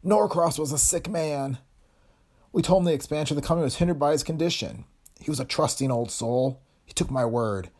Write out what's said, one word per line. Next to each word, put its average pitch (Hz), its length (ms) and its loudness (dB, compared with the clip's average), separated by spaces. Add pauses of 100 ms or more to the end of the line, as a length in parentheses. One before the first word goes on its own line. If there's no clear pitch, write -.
Norcross 180 540 2
was 151 140 -2
a 151 60 -2
sick - 300 0
man. 147 500 -2 (920)
We - 80 2
told 185 220 4
him 175 40 2
the 170 60 4
expansion 151 440 -2
of 143 60 -2
the - 40 -6
company 165 180 2
was 131 120 0
hindered 175 240 2
by 147 120 4
his 156 120 2
condition. 160 600 -4 (360)
He - 100 -8
was 147 80 -2
a 127 60 -4
trusting 135 480 -2
old 117 180 -2
soul. 127 500 -2 (240)
He - 80 -20
took - 180 -2
my 131 140 0
word. 110 560 -2